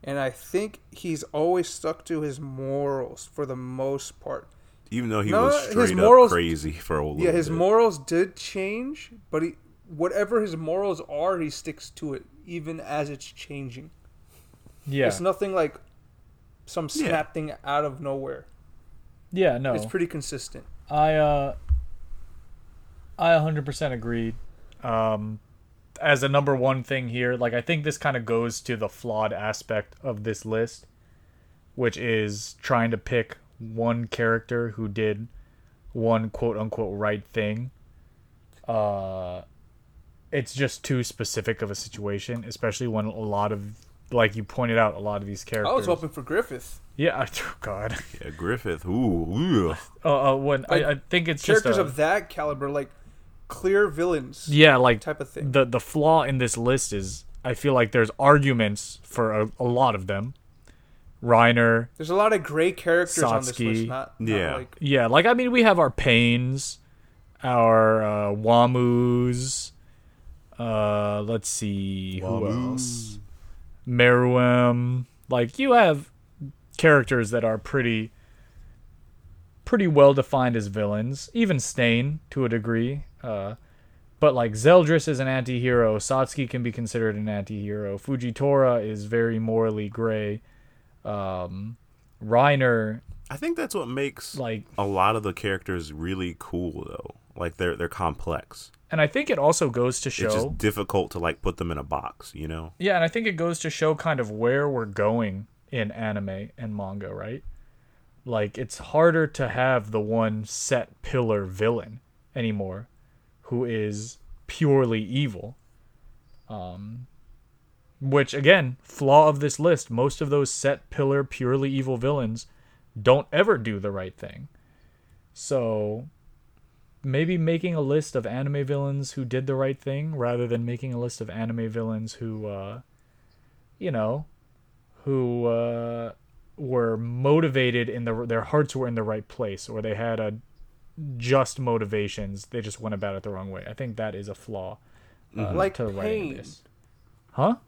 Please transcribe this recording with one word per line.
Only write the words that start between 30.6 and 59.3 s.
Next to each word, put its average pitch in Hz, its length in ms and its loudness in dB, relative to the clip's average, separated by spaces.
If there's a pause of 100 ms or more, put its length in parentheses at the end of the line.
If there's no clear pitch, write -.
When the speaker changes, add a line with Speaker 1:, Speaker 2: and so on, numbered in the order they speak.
Speaker 3:
which 120 240 0
is 107 640 -2
trying 117 280 2
to 117 80 -2
pick - 380 -2 (220)
one 117 480 -2
character 117 640 -2
who 110 180 -6
did 107 400 -2 (640)
one 113 380 0
quote-unquote 110 640 -4
right 104 300 -2
thing. 110 440 -4 (960)
Uh, 95 760 -4 (880)
it's 139 220 -4
just 131 280 -4
too 127 200 -2
specific 113 580 -6
of 104 100 -4
a 101 40 -6
situation, 104 760 -8
especially 117 380 -4
when 110 180 -2
a 110 140 -4
lot 104 340 -2
of, 104 220 -8 (360)
like 113 240 2
you 110 100 -6
pointed 117 340 -2
out, 107 160 2
a - 40 -10
lot 101 220 -4
of 101 60 -10
these 101 180 -10
characters 107 260 -4
Speaker 1:
I 254 60 0
was 220 80 -2
hoping 165 240 -2
for - 140 -12
Griffith. 147 580 -6 (160)
Speaker 3:
Yeah, 143 240 0
I, 120 140 -2
<laughs> - 80 -6
oh - 180 -10
God. 104 360 -6 (280)
Speaker 2:
Yeah, - 60 -10
Griffith. 87 560 -4
Ooh, 92 400 0 (100)
ooh. 117 380 2 (280)
Speaker 3:
Uh, 139 300 4
uh, 135 40 2
when 139 340 0
Speaker 1:
Like, 147 140 4
Speaker 3:
I, 147 80 0
I 139 80 -2 (100)
think 175 180 0
it's 151 140 -4
just - 220 4
Speaker 1:
characters 113 120 4
Speaker 3:
a 104 60 4
Speaker 1:
of 131 140 -2
that 170 340 0
caliber, 139 400 -4
like, 143 200 -4 (580)
clear 196 400 2
villains 151 600 -2
Speaker 3:
Yeah, 147 280 10
like, 123 240 6
Speaker 1:
type - 200 -8
of 139 80 -8
thing. 147 240 -6
Speaker 3:
the, 135 120 6
the 120 160 0
flaw 156 420 2
in 139 160 -2
this 123 180 0
list 123 360 0
is 95 320 -6 (200)
I 123 100 -2
feel 139 200 0
like 120 160 4
there's 113 280 4
arguments 131 840 4
for 110 360 -2